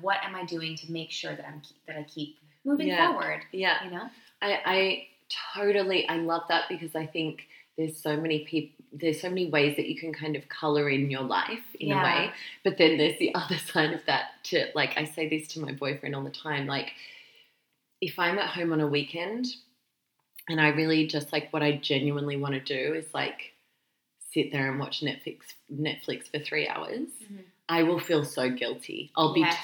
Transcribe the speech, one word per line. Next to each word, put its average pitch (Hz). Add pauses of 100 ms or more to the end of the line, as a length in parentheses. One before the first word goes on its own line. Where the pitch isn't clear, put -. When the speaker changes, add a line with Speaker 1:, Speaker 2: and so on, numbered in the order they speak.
Speaker 1:
what 196
am 190
I 180
doing 160
to 156
make 165
sure 156
that 151
I'm 147
ke-, -
that 151
I 151
keep 147 (260)
moving 277
Speaker 2:
Yeah. 175
Speaker 1:
forward, 156 (100)
Speaker 2:
Yeah. 185
Speaker 1:
you 180
know? 185 (340)
Speaker 2:
I, 202
I 190 (480)
totally, 196
I 165
love 165
that 165
because 165
I 160
think 156 (280)
there's 156
so 151
many 156
peop-, 156 (180)
there's 151
so 185
many 180
ways 143
that -
you 165
can 165
kind 151
of 135
colour 147
in 139
your 135
life 131 (160)
in -
a -
Speaker 1:
Yeah. 185 (220)
Speaker 2:
way. - (300)
But 185
then 160
there's 151
the -
<laughs> 185
other 170
side 156
of 160
that -
to, -
like, 139
I 151
say 156
this 156
to -
my 147
boyfriend 143
all 139
the 139
time, 143
like, 139 (1080)
if 165
I'm 180
at 190
home 170
on 156
a 151
weekend 170 (1000)
and 160
I 151
really 156
just, 147
like, 151
what 156
I 147
genuinely 143
wanna 139
do 135
is, 160
like, - (800)
sit -
there 135
and 131
watch 135
Netflix, - (340)
Netflix 139
for 147
three 147
hours, - (160)
Speaker 1:
Mm-hmm. 202 (300)
Speaker 2:
I 165
will 165
feel 151
so 127
guilty. 123
I'll 156
be 170
Speaker 1:
Yes. 170